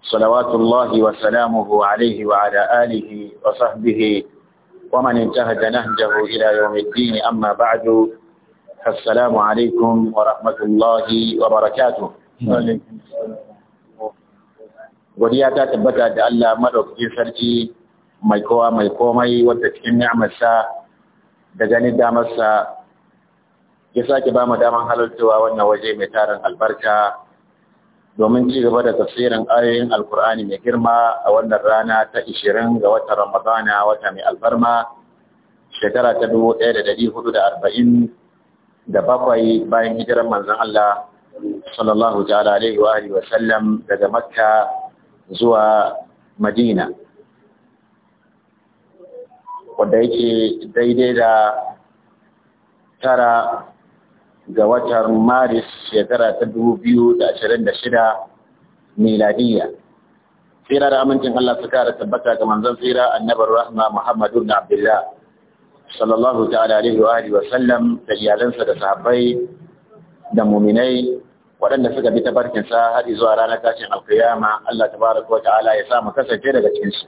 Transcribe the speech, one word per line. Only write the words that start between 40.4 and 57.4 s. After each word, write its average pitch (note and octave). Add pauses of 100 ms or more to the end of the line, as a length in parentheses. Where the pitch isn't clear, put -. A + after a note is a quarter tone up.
Allah G#2 (640)
sallallahu G#2+
ta'ala G#2
alaihi A2+
wa G#2+
alihi G2+
wa F#2
sallam A2
daga G2+
Makka A2 (580)
zuwa G#2+ (480)
Madina, G#3 (3000)
wanda G#2+
yake A#2 (160)
daidai A#2+
da A2 (1500)
tara A#2+ (840)
ga G#2+
watan A2+
Maris, A#2+ (260)
shekara A2
ta A#2+
dubu A2+
biyu A#2+
da -
ashirin A2